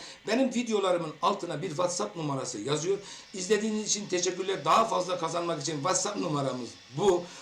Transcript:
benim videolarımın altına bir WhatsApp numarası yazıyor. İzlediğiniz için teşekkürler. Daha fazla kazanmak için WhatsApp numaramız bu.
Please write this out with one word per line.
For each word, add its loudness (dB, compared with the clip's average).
benim 4
videolarımın 2
altına 0
bir -4
WhatsApp -2
numarası -4
yazıyor. 0
İzlediğiniz 0
için -2
teşekkürler. 0
Daha 6
fazla 0
kazanmak -2
için -2
WhatsApp 0
numaramız -2
bu. 4